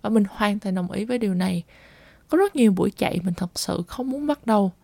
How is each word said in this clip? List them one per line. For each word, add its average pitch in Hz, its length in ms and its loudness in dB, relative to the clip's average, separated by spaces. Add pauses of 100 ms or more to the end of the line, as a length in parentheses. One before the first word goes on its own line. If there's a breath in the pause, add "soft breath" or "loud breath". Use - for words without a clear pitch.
Và 214 80 -4
mình 214 200 4
hoàn 208 280 -2
toàn 196 160 -4
đồng 180 160 -2
ý 196 140 -4
với 247 140 -4
điều 202 160 0
này. 180 280 0 (640 soft breath)
Có 311 100 2
rất 392 180 2
nhiều 226 160 6
buổi 190 180 2
chạy - 340 -2
mình 185 100 -2
thật - 240 -8
sự - 280 -4
không 262 240 -8
muốn 285 160 -6
bắt 294 200 -4
đầu 202 260 2 (120)